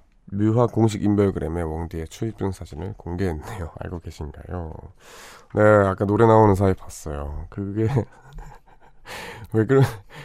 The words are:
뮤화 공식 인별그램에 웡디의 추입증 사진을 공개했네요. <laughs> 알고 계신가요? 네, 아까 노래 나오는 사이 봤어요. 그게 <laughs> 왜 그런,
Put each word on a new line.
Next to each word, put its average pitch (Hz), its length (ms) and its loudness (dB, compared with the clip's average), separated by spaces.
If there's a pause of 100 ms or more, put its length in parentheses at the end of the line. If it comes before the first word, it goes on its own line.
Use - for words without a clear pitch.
(260)
뮤화 110 420 0
공식 110 360 0
인별그램에 95 580 0
웡디의 80 460 -8
추입증 104 440 -8
사진을 92 460 -12
공개했네요. 87 800 -8
<laughs> - 40 -16
알고 87 200 -10
계신가요? 82 760 -12 (840)
네, 104 60 2 (240)
아까 95 200 0
노래 104 200 4
나오는 110 300 8
사이 95 180 2
봤어요. 73 760 -10
그게 101 380 -4
<laughs> - 1700 -10
왜 110 120 4
그런, 135 180 6 (420)